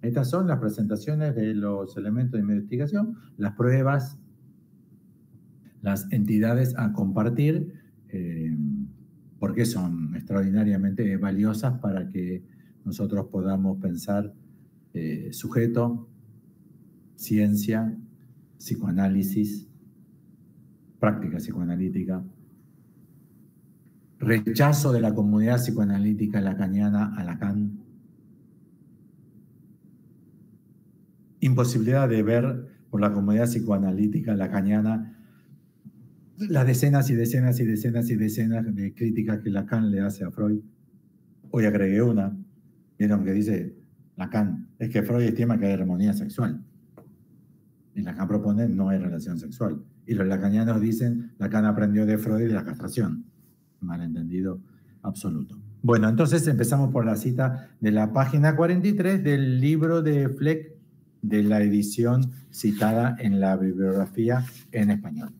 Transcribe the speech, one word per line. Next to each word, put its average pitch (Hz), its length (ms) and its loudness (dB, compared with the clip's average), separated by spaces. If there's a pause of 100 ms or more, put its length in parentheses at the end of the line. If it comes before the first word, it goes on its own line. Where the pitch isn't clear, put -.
Estas 123 260 -2
son 185 180 0
las 135 120 0
presentaciones 110 760 -2
de 110 200 -2
los 101 420 -4
elementos 117 420 -2
de 101 60 0
mi 101 80 0
investigación, 147 640 -2 (220)
las 101 160 -4
pruebas, 131 640 0 (1600)
las 98 320 -4
entidades 110 640 2
a 107 160 -2
compartir, 113 800 0 (380)
eh, 80 440 -6 (840)
porque 113 260 -2
son 85 500 -4
extraordinariamente 98 1000 0
valiosas 107 640 0
para 95 300 -4
que 90 340 -6 (420)
nosotros 101 400 -4
podamos 95 520 -2
pensar, 101 540 -4 (640)
eh, 80 380 -6
sujeto, 120 760 -2 (1080)
ciencia, 107 800 0 (640)
psicoanálisis, 98 1080 -2 (1300)
práctica 87 380 -2
psicoanalítica, 90 840 -4 (1900)
rechazo 127 760 2
de 117 80 4
la 110 140 2
comunidad 107 420 2
psicoanalítica 104 840 0
lacaniana 101 760 0
a 95 80 -6
Lacan, 101 480 -4 (3750)
imposibilidad 127 680 4
de 110 140 4
ver 120 460 2 (200)
por 101 120 -2
la 104 120 4
comunidad 104 340 2
psicoanalítica 104 880 0
lacaniana 101 800 0 (1300)
las 160 280 2
decenas 135 440 4
y 123 40 2
decenas 120 460 2
y 117 40 2
decenas 113 460 0
y 113 60 0
decenas 110 580 -2
de 98 200 -6
críticas 107 460 -2
que 107 100 -6
Lacan 104 400 0
le 98 100 0
hace 98 240 -4
a 87 60 -8
Freud. 107 300 -2 (920)
Hoy 113 140 2
agregué 101 380 4
una. 101 340 2 (600)
Vieron 104 260 2
que 95 80 -2
dice 104 440 -2 (400)
Lacan, 92 520 -2 (100)
"Es - 120 -4
que 104 120 0
Freud 120 220 0
estima 113 340 2
que 101 80 0
hay 98 60 2
armonía 92 420 0
sexual". - 480 -4 (1300)
Y 101 80 -6
Lacan 87 260 -4
propone, 104 400 0
"No 95 200 0
hay 95 100 2
relación 87 400 -4
sexual". - 440 -6 (240)
Y 117 80 0
los 98 120 0
lacanianos 104 540 2
dicen, 117 580 0
"Lacan 104 260 0
aprendió 104 420 2
de 107 120 2
Freud 110 300 0
de 110 60 2
la 95 100 -2
castración". - 600 -4 (560)
Malentendido 85 800 -6 (420)
absoluto. 85 560 -8 (240)
Bueno, 113 260 4
entonces 156 400 4
empezamos 135 440 2
por 120 120 0
la 110 120 0
cita 127 540 -2 (100)
de 107 120 2
la 107 200 2
página 143 440 4
cuarenta 175 320 2
y 208 60 2
tres 190 280 0
del 135 380 2
libro 160 420 2
de 143 260 2
Fleck, 156 440 -2 (500)
de 104 200 2
la 104 200 4
edición 117 680 2 (200)
citada 113 680 0
en 98 220 2
la 95 160 2
bibliografía 95 880 0 (280)
en 104 180 2
español. 104 500 -4